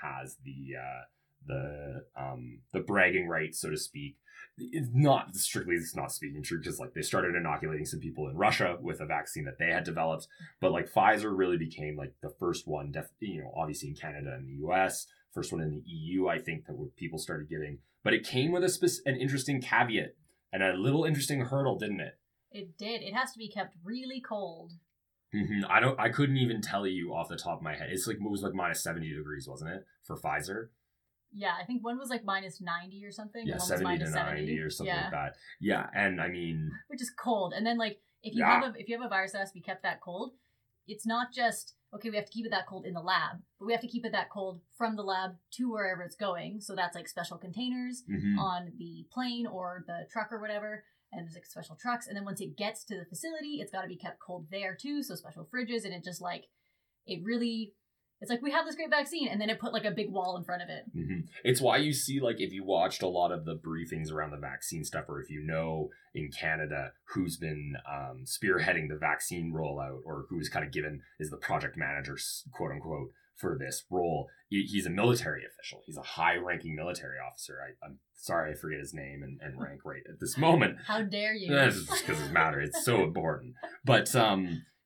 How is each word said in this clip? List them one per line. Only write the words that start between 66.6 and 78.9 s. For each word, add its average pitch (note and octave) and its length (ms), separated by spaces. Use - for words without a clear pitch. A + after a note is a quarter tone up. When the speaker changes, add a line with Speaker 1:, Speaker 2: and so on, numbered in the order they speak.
Speaker 1:
who's F2 260
been, D2 400
um, C2 380
spearheading E2+ 640
the D2+ 80
vaccine D#2+ 560
rollout, C#2+ 540
or D2 240
who E2 100
is D2+ 80
kinda D#2 180
given, D2+ 360
is D#2 100
the C#2+ 80
project D2 400
manager, C#2+ 380
s-, - 380
quote D#2+ 200
unquote, D2+ 400
for E2+ 240
this C2+ 320
role, E2+ 400
he, G2+ 140
he's F#2 240
a E2+ 40
military F2+ 540
official. - 400
He's D2+ 140
a C2+ 40
high-ranking E2+ 720
military D2 440
officer. C2+ 440
I, C2 220
I'm C2+ 140
sorry, D#2+ 380
I - 20
forget D2+ 260
his C#2+ 140